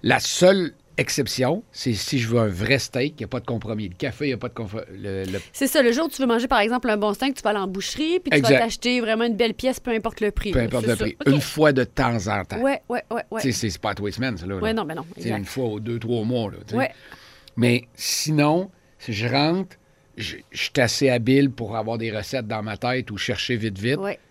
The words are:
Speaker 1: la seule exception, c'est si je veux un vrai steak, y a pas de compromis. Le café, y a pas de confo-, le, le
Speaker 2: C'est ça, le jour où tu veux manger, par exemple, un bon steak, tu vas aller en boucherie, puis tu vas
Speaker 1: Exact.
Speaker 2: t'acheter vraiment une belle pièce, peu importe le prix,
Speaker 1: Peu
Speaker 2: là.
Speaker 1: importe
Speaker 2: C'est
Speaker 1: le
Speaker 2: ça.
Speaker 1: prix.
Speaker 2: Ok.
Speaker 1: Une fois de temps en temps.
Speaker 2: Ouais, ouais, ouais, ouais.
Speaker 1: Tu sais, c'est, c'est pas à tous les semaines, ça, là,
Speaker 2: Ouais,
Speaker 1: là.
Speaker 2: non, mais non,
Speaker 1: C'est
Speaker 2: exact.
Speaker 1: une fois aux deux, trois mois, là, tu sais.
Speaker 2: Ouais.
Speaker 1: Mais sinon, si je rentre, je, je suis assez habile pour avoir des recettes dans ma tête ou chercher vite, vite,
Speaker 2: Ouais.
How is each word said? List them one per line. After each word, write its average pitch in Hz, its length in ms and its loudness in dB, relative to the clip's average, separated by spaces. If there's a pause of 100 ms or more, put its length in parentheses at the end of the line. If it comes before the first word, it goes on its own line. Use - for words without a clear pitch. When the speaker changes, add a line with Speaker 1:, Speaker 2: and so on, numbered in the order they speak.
Speaker 1:
la 127 160 4
seule 180 540 4 (240)
exception, 135 720 0
c'est - 220 -2
si 113 260 -2
je 113 80 -2
veux 117 120 4
un 110 80 4
vrai 104 320 2
steak, 131 400 -4
y 120 40 -6
a 101 40 -8
pas 127 120 -4
de 107 60 -12
compromis. 107 440 -4
Le 87 60 -14
café, 143 340 -4
y 127 40 0
a 117 40 -4
pas 120 120 -6
de - 40 -18
confo-, 110 280 -8 (100)
le, 98 340 -6
le 95 140 -4 (120)
Speaker 2:
C'est - 160 0
ça, 302 140 4
le 240 120 6
jour 302 120 2
où 302 40 -2
tu - 120 -6
veux 262 60 2
manger, 233 200 2
par 240 120 4
exemple, 233 300 0
un 214 80 2
bon 208 160 2
steak, 262 220 -2
tu - 60 -16
vas 214 100 0
aller 214 80 0
en 190 80 -2
boucherie, 302 520 -2
puis - 100 -6
tu - 0 -
vas - 80 6
Speaker 1:
Exact. 139 220 6
Speaker 2:
t'acheter 240 420 0
vraiment 220 220 2
une 233 120 2
belle 220 180 -2
pièce, 254 260 -2
peu 247 120 -4
importe 226 300 -2
le 208 100 2
prix, - 200 -2
Speaker 1:
Peu 127 80 4
Speaker 2:
là. 117 60 2
Speaker 1:
importe 120 200 0
Speaker 2:
C'est 120 60 2
Speaker 1:
le 107 60 2
Speaker 2:
ça. 107 80 -2
Speaker 1:
prix. 110 200 -4
Speaker 2:
Ok. 139 80 8
Speaker 1:
Une 143 80 4
fois 151 320 4
de 131 120 4
temps 117 420 0
en 101 180 0
temps. - 140 -6
Speaker 2:
Ouais, 269 300 0
ouais, - 200 -4
ouais, 226 220 -4
ouais. 220 100 -6
Speaker 1:
Tu - 100 0
sais, - 80 -2
c'est, 113 120 0
c'est - 100 -10
pas 107 100 -2
à 98 40 -4
tous 101 100 -6
les 104 60 -2
semaines, 117 260 -4
ça, 82 80 -10
là, 98 100 -4
Speaker 2:
Ouais, 208 140 -2
Speaker 1:
là. 226 40 0
Speaker 2:
non, 220 120 -2
mais 160 100 -10
non, 165 100 -10 (100)
Speaker 1:
C'est - 80 -14
Speaker 2:
exact. 113 140 -2
Speaker 1:
une 101 80 -4
fois 131 200 -4
aux 107 140 -4
deux, 117 200 -4
trois 117 240 -2
mois, 113 280 0
là, - 60 -14 (100)
tu - 60 -10
sais. - 40 0
Speaker 2:
Ouais. 262 140 0 (640)
Speaker 1:
Mais 120 400 2
sinon, 156 760 2 (300)
si - 140 -6
je 107 140 -2
rentre, 160 500 0 (400)
je, - 180 -8 (160)
je - 100 -8
suis - 160 -4
assez 131 320 4
habile 131 420 4
pour 113 260 -6
avoir 110 200 -2
des 113 180 -4
recettes 107 320 -4
dans 110 140 -4
ma 104 160 -6
tête 123 340 -2
ou 101 60 -6
chercher - 380 -2
vite, 104 240 -4
vite, 123 180 0
Speaker 2:
Ouais. 196 220 -6 (100)